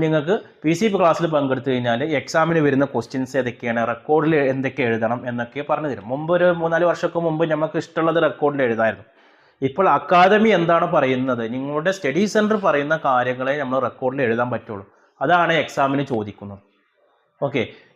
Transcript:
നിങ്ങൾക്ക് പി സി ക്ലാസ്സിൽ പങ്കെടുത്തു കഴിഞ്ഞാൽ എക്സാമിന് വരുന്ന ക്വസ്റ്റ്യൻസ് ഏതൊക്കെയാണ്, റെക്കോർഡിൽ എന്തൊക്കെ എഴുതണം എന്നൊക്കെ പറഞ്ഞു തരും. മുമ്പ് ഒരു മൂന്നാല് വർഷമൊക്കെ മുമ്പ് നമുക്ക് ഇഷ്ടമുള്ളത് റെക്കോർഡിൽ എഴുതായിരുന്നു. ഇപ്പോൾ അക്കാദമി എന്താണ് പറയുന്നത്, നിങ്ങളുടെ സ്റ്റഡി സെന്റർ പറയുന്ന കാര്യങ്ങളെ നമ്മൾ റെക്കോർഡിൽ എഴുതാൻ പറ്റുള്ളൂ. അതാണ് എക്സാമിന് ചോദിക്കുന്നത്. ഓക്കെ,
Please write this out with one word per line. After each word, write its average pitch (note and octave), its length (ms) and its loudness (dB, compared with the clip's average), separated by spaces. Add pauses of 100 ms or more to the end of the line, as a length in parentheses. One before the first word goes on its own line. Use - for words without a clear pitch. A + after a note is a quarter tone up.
നിങ്ങൾക്ക് D#3 320 0 (280)
പി D#3 160 2
സി A3 160 2
ക്ലാസ്സിൽ E3+ 400 2
പങ്കെടുത്തു C3 380 -2
കഴിഞ്ഞാൽ B2 280 0 (180)
എക്സാമിന് E3 460 0
വരുന്ന C#3 280 2
ക്വസ്റ്റ്യൻസ് B2+ 480 -4
ഏതൊക്കെയാണ്, A#2+ 400 -4 (100)
റെക്കോർഡിൽ D3+ 440 0 (180)
എന്തൊക്കെ C3 360 -4
എഴുതണം A2+ 320 0 (100)
എന്നൊക്കെ A#2+ 380 -6
പറഞ്ഞു D3+ 240 -2
തരും. G2 200 -12
മുമ്പ് D#3 240 -4
ഒരു F3 120 4 (120)
മൂന്നാല് E3 280 0
വർഷമൊക്കെ E3+ 380 -2
മുമ്പ് D#3+ 260 0
നമുക്ക് D#3 300 -2
ഇഷ്ടമുള്ളത് E3 440 0
റെക്കോർഡിൽ C#3+ 400 0
എഴുതായിരുന്നു. A2 400 0 (640)
ഇപ്പോൾ F#3+ 180 0 (100)
അക്കാദമി F#3+ 640 4
എന്താണ് E3+ 280 2 (100)
പറയുന്നത്, C3 480 0 (100)
നിങ്ങളുടെ D3 440 -4
സ്റ്റഡി D3 260 0 (100)
സെന്റർ G#3+ 220 2 (100)
പറയുന്ന D3 300 0 (100)
കാര്യങ്ങളെ B2+ 560 0
നമ്മൾ C3 240 -2
റെക്കോർഡിൽ C3 400 -4
എഴുതാൻ A#2 280 0
പറ്റുള്ളൂ. G2+ 300 -10 (360)
അതാണ് E3 420 2
എക്സാമിന് C#3 500 -2
ചോദിക്കുന്നത്. G2+ 500 -8 (840)
ഓക്കെ, C3 160 -2 (340)